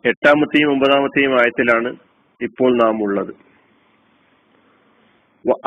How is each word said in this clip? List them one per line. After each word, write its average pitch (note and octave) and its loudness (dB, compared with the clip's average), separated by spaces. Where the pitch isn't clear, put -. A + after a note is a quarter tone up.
എട്ടാമത്തെയും D3 2
ഒമ്പതാമത്തെയും C#3 0
ആയത്തിലാണ് A#2+ 0
ഇപ്പോൾ B2 -2
നാം A2 0
ഉള്ളത്. G2 -6
വ B2 -2